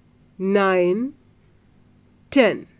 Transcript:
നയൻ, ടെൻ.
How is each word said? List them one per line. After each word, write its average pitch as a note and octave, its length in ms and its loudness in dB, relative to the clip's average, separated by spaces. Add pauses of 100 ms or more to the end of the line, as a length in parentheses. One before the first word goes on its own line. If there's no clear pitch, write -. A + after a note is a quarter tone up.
(420)
നയൻ, F#3+ 720 0 (1200)
ടെൻ. G#3 280 2 (140)